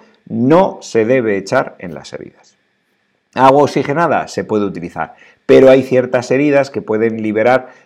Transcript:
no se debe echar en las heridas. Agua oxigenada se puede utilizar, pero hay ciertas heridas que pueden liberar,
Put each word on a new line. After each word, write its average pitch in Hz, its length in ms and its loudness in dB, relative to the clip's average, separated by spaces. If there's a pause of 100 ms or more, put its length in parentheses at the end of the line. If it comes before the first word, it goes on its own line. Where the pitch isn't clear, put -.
(280)
no 139 540 0
se 113 240 -2
debe 113 320 0
echar 123 400 -4
en 87 160 -14
las 69 180 -18
heridas. - 460 -20 (760)
Agua 135 280 4
oxigenada 139 640 -2
se 98 160 -8
puede 104 220 -2
utilizar, 82 480 -10 (320)
pero 131 240 6
hay 135 120 6
ciertas 123 480 -2
heridas 139 400 0
que 104 120 -8
pueden 110 400 -2
liberar, 110 460 0 (180)